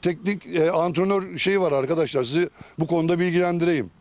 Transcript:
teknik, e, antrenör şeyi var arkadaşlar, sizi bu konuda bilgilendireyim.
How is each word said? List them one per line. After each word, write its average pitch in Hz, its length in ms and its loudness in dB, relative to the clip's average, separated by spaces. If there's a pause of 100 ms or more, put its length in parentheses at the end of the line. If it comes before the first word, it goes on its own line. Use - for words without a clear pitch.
teknik, 185 440 -4
e, 165 260 0
antrenör 180 640 0
şeyi 190 240 0
var 170 100 2
arkadaşlar, 143 520 0
sizi 151 260 0 (300)
bu 156 80 0
konuda 165 320 2
bilgilendireyim. 170 800 0